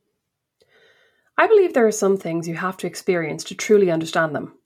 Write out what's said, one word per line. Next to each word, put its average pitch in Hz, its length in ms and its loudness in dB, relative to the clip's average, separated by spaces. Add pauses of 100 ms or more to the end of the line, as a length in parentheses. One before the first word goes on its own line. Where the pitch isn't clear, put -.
(1400)
I 320 100 4
believe 392 260 4
there 247 140 4
are 214 60 0
some 196 240 0
things 170 320 -6
you 165 80 -6
have 185 220 -6
to - 80 -8
experience 170 580 -4
to - 100 -14
truly 202 360 4
understand 160 440 -2
them. 135 200 -10 (120)